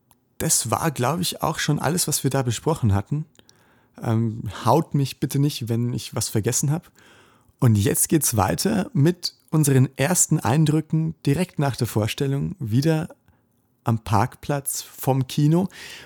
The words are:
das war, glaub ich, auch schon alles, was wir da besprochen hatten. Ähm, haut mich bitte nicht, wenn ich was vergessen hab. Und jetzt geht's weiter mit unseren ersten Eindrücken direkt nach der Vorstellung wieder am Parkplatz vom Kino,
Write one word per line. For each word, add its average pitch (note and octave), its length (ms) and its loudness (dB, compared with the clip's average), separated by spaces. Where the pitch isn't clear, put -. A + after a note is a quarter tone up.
das B2 320 0
war, - 200 0
glaub B2+ 280 -2
ich, - 240 -4
auch - 160 -2
schon - 200 0
alles, F3 280 -2
was - 160 -4
wir C3+ 80 0
da C#3 100 0
besprochen B2 520 0
hatten. C#3+ 320 -2
Ähm, A2+ 400 -2
haut C#3 280 2
mich C#3 260 -2
bitte C#3 200 -2
nicht, C#3 300 -2
wenn A#2+ 240 -2
ich - 220 -8
was A#2 140 -4
vergessen A#2 420 0
hab. D#3+ 200 -4
Und A#2 180 6
jetzt - 320 2
geht's D3 280 2
weiter F3 560 0
mit E3+ 400 2
unseren C#3+ 460 4
ersten D#3 420 2
Eindrücken D#3 760 2
direkt D3+ 340 -2
nach C#3 160 0
der A#2 120 -2
Vorstellung C#3 720 -2
wieder D3 500 0
am A2+ 160 -2
Parkplatz B2+ 840 -4
vom C3 460 -4
Kino, E3 400 2